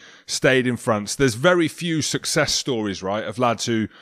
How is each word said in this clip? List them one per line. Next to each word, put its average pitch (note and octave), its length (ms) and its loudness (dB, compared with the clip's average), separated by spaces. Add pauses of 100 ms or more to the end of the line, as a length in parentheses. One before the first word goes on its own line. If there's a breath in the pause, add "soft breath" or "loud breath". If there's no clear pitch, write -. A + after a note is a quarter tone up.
(280 loud breath)
stayed C3 400 2
in A#2+ 100 -2
France. G#2 380 -2
There's C3 180 2
very E3+ 340 2
few E3 360 -4
success - 500 -2
stories, G#2 480 -2
right, G2 220 -2
of G#2 160 -8
lads A#2+ 260 0
who A2 220 0 (140 loud breath)